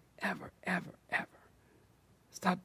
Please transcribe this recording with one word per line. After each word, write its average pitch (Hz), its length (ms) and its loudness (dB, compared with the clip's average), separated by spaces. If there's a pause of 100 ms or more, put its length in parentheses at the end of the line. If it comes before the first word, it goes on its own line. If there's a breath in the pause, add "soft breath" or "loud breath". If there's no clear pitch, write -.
(200)
ever, - 340 -2 (100)
ever, 175 300 -2 (180)
ever - 160 0 (1040)
stop 185 340 2